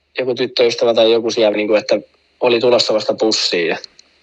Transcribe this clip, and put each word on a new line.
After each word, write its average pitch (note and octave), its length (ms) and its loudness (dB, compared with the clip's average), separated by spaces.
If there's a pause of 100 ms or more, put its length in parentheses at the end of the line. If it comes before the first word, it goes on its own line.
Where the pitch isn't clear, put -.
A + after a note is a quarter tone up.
(180)
joku B2+ 160 -2
tyttöystävä A#2 600 0
tai A2+ 180 4
joku A#2 180 0
siellä, G#2+ 260 0
niinku, G#2+ 180 0
että - 240 0 (420)
oli A#2+ 200 2
tulossa A#2 340 2
vasta G#2+ 200 -2
bussiin. G2+ 540 -2
Ja - 80 -4 (460)